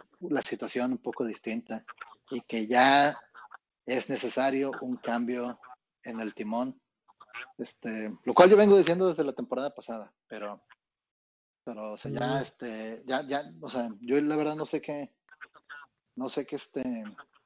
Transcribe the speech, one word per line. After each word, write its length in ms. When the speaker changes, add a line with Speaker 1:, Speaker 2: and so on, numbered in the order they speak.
Speaker 1:
la 220
situación 520
un 40
poco 260
distinta 640
y 100
que 240
ya 540
es 240
necesario 640
un 160
cambio 640
en 180
el 140
timón. 460
Este, 520
lo 100
cual 160
yo 80
vengo 200
diciendo 320
desde 140
la 100
temporada 420
pasada, 360
pero, 360
pero, 300
o 40
sea, 140
ya, 160
Speaker 2:
Mm. 20
Speaker 1:
este, 640
ya, 220
ya, 240
o 80
sea, 200
yo 200
la 160
verdad 200
no 100
sé 160
qué, 320
no 140
sé 180
qué, 80
este, 480